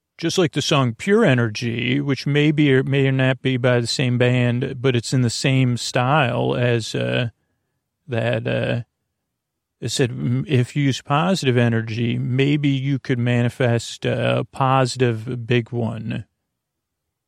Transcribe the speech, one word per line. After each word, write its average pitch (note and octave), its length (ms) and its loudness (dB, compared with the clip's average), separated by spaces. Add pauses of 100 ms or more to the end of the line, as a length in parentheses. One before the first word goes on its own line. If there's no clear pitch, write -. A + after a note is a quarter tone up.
(180)
just E3 200 -2
like F3+ 160 2
the D3 80 -2
song B2+ 340 0
Pure G#3 300 2
Energy, A#2+ 760 0
which C#3 240 -4
may D3 260 4
be D3 220 4
or C3+ 100 4
may C3+ 280 2
not C3 300 2
be C3 160 0
by B2 220 2
the A#2+ 80 -2
same B2 300 0
band, B2 640 0
but B2+ 140 2
it's - 180 -2
in C3 80 2
the A#2+ 80 2
same C3 480 0
style B2+ 760 0
as, A#2+ 400 0
uh, B2 340 -2 (760)
that, A#2 400 -2
uh, A#2+ 340 -2 (1000)
it B2+ 80 -6
said, B2 220 0
"M-, C3 360 -2
if B2 280 0
you D3 80 0
use C3+ 180 0
positive D3 560 0
energy, A#2 600 0
maybe C#3 520 0
you C3+ 280 0
could B2 220 -4
manifest A#2+ 840 0
a B2 460 -2
positive B2+ 960 0
big A#2+ 260 0
one." A#2 540 -6 (1040)